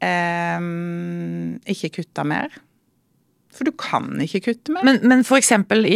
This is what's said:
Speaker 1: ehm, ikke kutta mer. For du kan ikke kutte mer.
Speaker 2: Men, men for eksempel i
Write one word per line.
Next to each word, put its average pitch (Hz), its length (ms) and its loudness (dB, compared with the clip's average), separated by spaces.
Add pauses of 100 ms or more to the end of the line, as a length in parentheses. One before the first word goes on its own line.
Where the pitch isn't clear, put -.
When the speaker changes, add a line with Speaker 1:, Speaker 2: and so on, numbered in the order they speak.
Speaker 1:
ehm, 170 1600 -4
ikke 175 320 -4
kutta 156 300 -6
mer. 156 260 -4 (1040)
For 262 80 -4
du 320 80 0
kan - 380 -4 (100)
ikke 160 240 -4
kutte 233 300 -4
mer. 370 100 0
Speaker 2:
Men, 269 140 6 (100)
men 254 160 6
for 269 140 4
eksempel 220 500 2
i 220 60 4